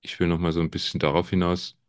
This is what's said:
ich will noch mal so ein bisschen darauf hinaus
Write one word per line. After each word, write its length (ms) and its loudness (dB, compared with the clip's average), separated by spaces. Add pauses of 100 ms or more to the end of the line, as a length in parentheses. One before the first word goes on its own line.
ich 180 -12
will 80 2
noch 120 2
mal 140 0
so 80 0
ein 100 0
bisschen 280 -4
darauf 320 2
hinaus 460 0 (120)